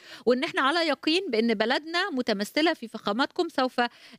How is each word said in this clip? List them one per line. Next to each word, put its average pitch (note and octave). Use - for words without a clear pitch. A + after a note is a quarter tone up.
وإن B3+
إحنا E4+
على E4
يقين D#4+
بأن A#3
بلدنا D#4
متمثلة B3+
في A3+
فخامتكم B3+
سوف B3+